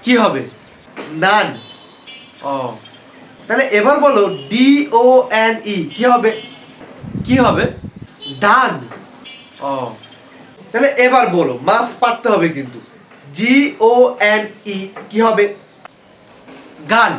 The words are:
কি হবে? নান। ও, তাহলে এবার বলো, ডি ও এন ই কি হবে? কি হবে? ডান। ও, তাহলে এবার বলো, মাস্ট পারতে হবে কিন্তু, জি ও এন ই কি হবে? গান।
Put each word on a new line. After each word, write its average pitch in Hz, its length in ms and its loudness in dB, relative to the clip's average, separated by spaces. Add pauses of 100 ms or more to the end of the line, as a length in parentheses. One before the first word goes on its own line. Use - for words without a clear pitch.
কি 247 120 2
হবে? 165 260 0 (800)
নান। 196 260 2 (1040)
ও, - 20 -4 (920)
তাহলে 269 180 0 (140)
এবার 269 220 2
বলো, 269 220 4 (280)
ডি 254 160 4 (360)
ও - 20 4 (400)
এন 226 100 0 (200)
ই - 20 -4 (180)
কি 226 180 -2
হবে? 226 180 2 (960)
কি 254 80 0 (100)
হবে? 202 200 2 (760)
ডান। 214 320 2 (1000)
ও, 135 40 -4 (960)
তাহলে 269 180 0 (180)
এবার 247 180 4 (120)
বলো, 135 180 0 (140)
মাস্ট 226 240 0 (100)
পারতে - 260 -2
হবে 170 280 2
কিন্তু, 120 220 -12 (580)
জি 240 180 2 (260)
ও 226 120 4 (400)
এন 214 100 0 (320)
ই - 20 -6 (340)
কি 208 160 -2
হবে? 208 180 2 (1500)
গান। 220 260 2